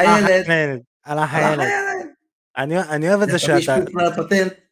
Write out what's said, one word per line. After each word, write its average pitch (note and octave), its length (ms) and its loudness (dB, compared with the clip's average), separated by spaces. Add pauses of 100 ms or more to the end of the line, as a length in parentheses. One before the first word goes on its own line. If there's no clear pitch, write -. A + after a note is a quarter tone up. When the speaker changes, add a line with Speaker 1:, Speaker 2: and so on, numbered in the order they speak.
(300)
Speaker 1:
הילד. F#3 200 2
Speaker 2:
הילד, D3 320 0 (240)
הלך D3 280 -4
Speaker 1:
הלך D#3 120 2
Speaker 2:
הילד. D3+ 140 0
Speaker 1:
הילד. G4 560 -4 (420)
Speaker 2:
אני, D3+ 220 -2
אני D#3 300 -2
אוהב G3+ 120 2
את G#3 60 0
Speaker 1:
לך - 80 -2
Speaker 2:
זה D#3+ 120 0
Speaker 1:
תביא E3 140 4
Speaker 2:
שאתה- E3 200 0
Speaker 1:
שפיץ - 120 -6
מהפטנט. F3 600 0 (180)